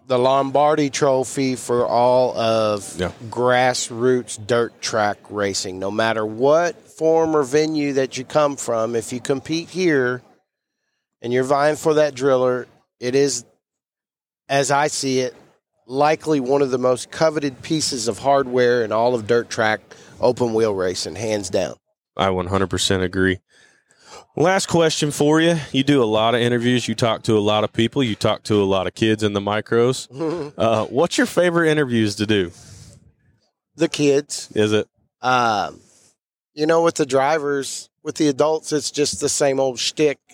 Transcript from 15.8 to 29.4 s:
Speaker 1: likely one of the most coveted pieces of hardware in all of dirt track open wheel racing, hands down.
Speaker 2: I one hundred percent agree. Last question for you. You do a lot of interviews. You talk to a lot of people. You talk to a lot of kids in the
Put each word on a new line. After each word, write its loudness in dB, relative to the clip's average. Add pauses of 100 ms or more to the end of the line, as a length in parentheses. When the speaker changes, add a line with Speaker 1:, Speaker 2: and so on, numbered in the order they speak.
Speaker 1:
likely 0
one 2
of 0
the 0
most -2
coveted -2
pieces -4
of -4
hardware 2
in -6
all 0
of -6
dirt 0
track 0 (400)
open 0
wheel 2
racing, -4
hands -4
down. -2 (420)
Speaker 2:
I 0
one -4
hundred -2
percent -2
agree. 0 (960)
Last 0
question 0
for 2
you. 2 (140)
You 0
do 2
a 0
lot 2
of 2
interviews. 0
You -4
talk 0
to 2
a 2
lot 2
of -2
people. 0
You -2
talk -2
to 2
a 2
lot 0
of -8
kids 0
in 0
the -2